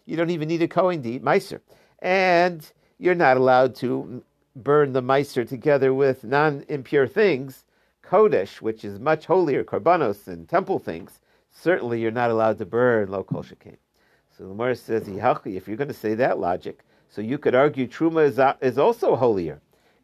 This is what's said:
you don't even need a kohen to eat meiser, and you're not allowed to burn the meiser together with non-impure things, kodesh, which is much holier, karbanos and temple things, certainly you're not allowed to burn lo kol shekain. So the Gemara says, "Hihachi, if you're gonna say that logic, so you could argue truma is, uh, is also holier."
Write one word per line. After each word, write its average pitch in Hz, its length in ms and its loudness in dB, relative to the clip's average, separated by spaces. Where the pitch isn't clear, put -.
you 160 100 -10
don't 165 140 -2
even 156 180 -4
need 165 140 -2
a 170 60 0
kohen 180 340 0
to 117 80 -6
eat 127 140 -8
meiser, 165 360 -2
and 180 720 0
you're 180 160 2
not 139 220 6
allowed 127 380 4
to 127 480 -6
burn 139 380 0
the 131 80 0
meiser 131 460 -2
together 135 460 2
with 135 300 0
non-impure 139 840 0
things, 139 580 -2
kodesh, 147 580 2
which 110 220 -6
is 101 160 -10
much 156 260 -2
holier, 170 380 2
karbanos 113 640 0
and 85 200 -14
temple 190 320 -2
things, 87 420 -12
certainly 120 520 -2
you're 113 100 -2
not 120 200 0
allowed 110 260 2
to 110 80 -8
burn 113 440 2
lo 95 140 -6
kol 85 200 -8
shekain. - 340 -20
So - 140 -20
the 95 60 -16
Gemara 117 260 -2
says, 117 320 -4
"Hihachi, 104 480 -2
if 92 120 -12
you're 107 100 -8
gonna 139 160 -6
say 110 220 -4
that 110 240 0
logic, 90 440 -4
so - 120 -12
you 117 160 -6
could 123 180 0
argue 131 320 2
truma 160 380 0
is, 135 140 0
uh, 135 220 4
is 127 160 0
also 233 380 2
holier." 95 460 0